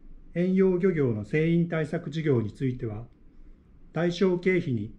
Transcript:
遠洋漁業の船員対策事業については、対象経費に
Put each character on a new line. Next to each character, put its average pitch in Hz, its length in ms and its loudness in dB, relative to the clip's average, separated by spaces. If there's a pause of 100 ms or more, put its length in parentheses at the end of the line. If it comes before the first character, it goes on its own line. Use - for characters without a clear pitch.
(340)
遠 185 200 0
洋 190 240 4
漁 185 140 2
業 139 220 2
の 104 100 -6
船 156 280 0
員 170 160 2
対 160 160 -2
策 165 260 -6
事 156 120 -6
業 131 200 2
に 101 100 -6
つ - 120 -8
い 127 140 -4
て 120 80 -6
は、 110 200 -8 (840)
対 170 200 0
象 185 260 2
経 185 200 2
費 160 140 -2
に 104 260 -6